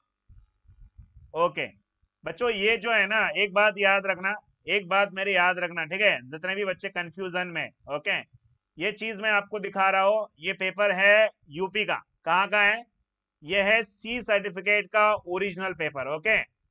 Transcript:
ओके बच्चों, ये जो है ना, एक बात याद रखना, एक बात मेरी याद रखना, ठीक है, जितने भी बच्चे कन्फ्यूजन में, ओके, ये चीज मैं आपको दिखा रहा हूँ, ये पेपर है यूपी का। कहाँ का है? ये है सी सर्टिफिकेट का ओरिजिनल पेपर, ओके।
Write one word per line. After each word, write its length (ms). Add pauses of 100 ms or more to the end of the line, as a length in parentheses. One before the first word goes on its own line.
(1400)
ओके 300 (560)
बच्चों, 260
ये 280
जो 140
है 160
ना, 280
एक 180
बात 240
याद 300
रखना, 280 (320)
एक 200
बात 260
मेरी 220
याद 240
रखना, 260
ठीक 160
है, 260
जितने 280
भी 100
बच्चे 240
कन्फ्यूजन 600
में, 200 (200)
ओके, 300 (580)
ये 140
चीज 260
मैं 140
आपको 280
दिखा 300
रहा 120
हूँ, 260 (120)
ये 160
पेपर 380
है 360 (200)
यूपी 360
का। 100 (300)
कहाँ 240
का 140
है? 200 (600)
ये 180
है 220
सी 380
सर्टिफिकेट 680
का 260
ओरिजिनल 640
पेपर, 340
ओके। 260 (360)